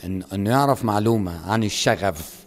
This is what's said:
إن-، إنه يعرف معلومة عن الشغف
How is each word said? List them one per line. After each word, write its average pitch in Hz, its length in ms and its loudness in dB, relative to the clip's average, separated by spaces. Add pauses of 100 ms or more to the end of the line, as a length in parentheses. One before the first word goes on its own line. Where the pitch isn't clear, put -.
إن-، 95 280 -6
إنه 98 160 0
يعرف 135 360 2
معلومة 104 680 0
عن 113 120 2
الشغف 95 840 -2